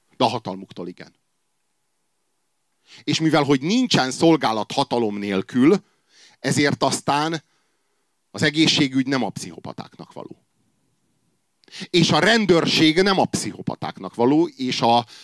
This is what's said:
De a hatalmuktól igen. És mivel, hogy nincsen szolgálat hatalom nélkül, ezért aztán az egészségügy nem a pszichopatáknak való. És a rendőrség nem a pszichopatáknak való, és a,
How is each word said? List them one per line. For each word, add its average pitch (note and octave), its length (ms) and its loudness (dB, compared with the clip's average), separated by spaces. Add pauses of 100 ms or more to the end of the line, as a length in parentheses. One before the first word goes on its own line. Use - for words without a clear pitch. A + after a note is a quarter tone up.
(180)
De - 60 0
a A#2+ 40 4
hatalmuktól F#2+ 600 -10
igen. F2+ 280 -20 (1900)
És D3 160 -4
mivel, D#3+ 240 2
hogy C#3 180 2
nincsen E3+ 500 0
szolgálat B2+ 600 2
hatalom A#2 460 -2
nélkül, G2+ 640 2 (560)
ezért C#3 440 0
aztán D3+ 600 -2 (880)
az G2+ 100 -10
egészségügy D3 640 0
nem C3+ 160 0
a G2 60 -4
pszichopatáknak - 840 -16
való. - 320 -20 (1400)
És E3+ 220 2
a D#3 80 4
rendőrség E3+ 840 2
nem F#3+ 180 2
a B2+ 60 2
pszichopatáknak - 880 -8
való, C#3+ 320 2
és B2+ 340 -8
a, A#2 160 4 (260)